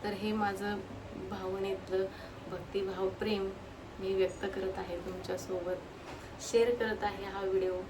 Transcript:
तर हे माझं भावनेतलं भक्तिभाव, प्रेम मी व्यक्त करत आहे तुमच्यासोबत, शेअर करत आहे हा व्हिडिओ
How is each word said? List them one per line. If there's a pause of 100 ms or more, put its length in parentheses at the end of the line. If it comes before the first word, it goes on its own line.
तर
हे
माझं (540)
भावनेतलं (460)
भक्तिभाव,
प्रेम (500)
मी
व्यक्त (100)
करत
आहे
तुमच्यासोबत, (680)
शेअर
करत
आहे
हा
व्हिडिओ (160)